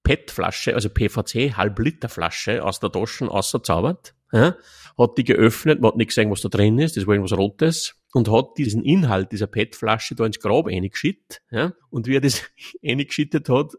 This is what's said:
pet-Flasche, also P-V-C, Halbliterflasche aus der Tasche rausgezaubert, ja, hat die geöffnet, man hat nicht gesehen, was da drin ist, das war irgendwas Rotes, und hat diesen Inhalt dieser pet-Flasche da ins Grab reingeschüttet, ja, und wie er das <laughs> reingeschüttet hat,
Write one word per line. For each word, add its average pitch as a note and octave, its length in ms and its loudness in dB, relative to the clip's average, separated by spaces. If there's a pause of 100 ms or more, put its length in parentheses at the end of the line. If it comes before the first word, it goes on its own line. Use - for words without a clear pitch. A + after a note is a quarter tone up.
pet-Flasche, - 720 -2
also G#2 140 -2
P-V-C, A#2 640 -2 (480)
Halbliterflasche G#2 640 -4
aus - 160 -4
der G2+ 100 -2
Tasche A2+ 360 -4
rausgezaubert, - 880 -2 (180)
ja, C#3+ 240 4 (420)
hat A#2+ 200 4
die B2 60 2
geöffnet, A#2+ 560 4
man A2+ 120 4
hat - 40 -2
nicht A2+ 120 0
gesehen, G#2+ 220 0
was G2 100 -4
da G2+ 80 -4
drin G#2+ 300 4
ist, D#3 180 0
das F#2+ 100 -2
war G#2 80 4
irgendwas G2 240 0
Rotes, D#3 580 0 (160)
und A2+ 180 2
hat A#2 280 2
diesen A#2 260 -2
Inhalt B2 480 2
dieser G#2 140 -4
pet-Flasche A2 720 -4
da A2+ 100 0
ins A2 140 -6
Grab A#2 260 0
reingeschüttet, G2 840 -6
ja, C#3 220 -2 (180)
und A2+ 160 -6
wie C3 100 0
er C3+ 40 2
das C3+ 220 0 (200)
<laughs> - 220 -18
reingeschüttet C#3+ 640 -4
hat, C3+ 300 0